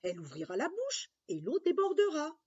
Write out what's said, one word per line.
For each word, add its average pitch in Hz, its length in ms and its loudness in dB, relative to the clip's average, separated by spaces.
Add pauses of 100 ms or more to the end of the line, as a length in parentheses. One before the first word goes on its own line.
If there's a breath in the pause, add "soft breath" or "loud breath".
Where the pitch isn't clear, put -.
Elle 175 180 -4
ouvrira 156 360 -8
la 226 120 0
bouche 466 420 -4 (180)
et 160 120 -4
l'eau 214 180 0
débordera. 320 760 2 (100)